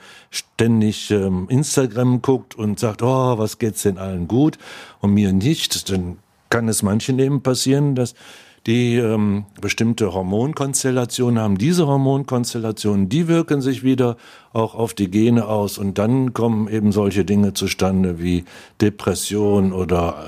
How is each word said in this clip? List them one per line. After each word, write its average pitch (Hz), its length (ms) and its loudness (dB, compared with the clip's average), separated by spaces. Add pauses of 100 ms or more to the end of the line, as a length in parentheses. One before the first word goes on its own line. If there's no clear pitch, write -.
(300)
ständig, 110 800 0
ähm, 95 360 0
Instagram 127 720 0
guckt 127 340 -2
und 104 240 -4
sagt, 110 220 -2
„Oh, 127 360 0
was 107 200 -4
geht's 110 240 -4
denn 95 160 0
allen 95 280 -6
gut 139 320 0 (420)
und 101 140 2
mir 101 180 2
nicht?“ 95 580 -2
Dann 90 280 -6 (300)
kann 117 200 0
es 104 140 -2
manchen 110 380 0
eben 135 220 0
passieren, 135 520 0
dass 123 200 -4 (520)
die, 120 300 2
ähm, 104 500 0 (160)
bestimmte 110 500 0
Hormonkonstellationen 123 1300 0
haben. 101 140 0
Diese 160 300 2
Hormonkonstellationen, 120 1200 0
die 160 180 0
wirken 160 360 0
sich 127 220 -2
wieder 127 340 2 (340)
auch 110 220 -2
auf 113 180 -4
die 98 180 -2
Gene 113 380 4
aus 104 300 -2
und 98 180 -4
dann 123 380 0
kommen 110 340 0
eben 104 240 2
solche 101 320 2
Dinge 101 300 2
zustande 92 680 0
wie 90 220 0 (380)
Depression 101 880 0
oder, 85 560 -2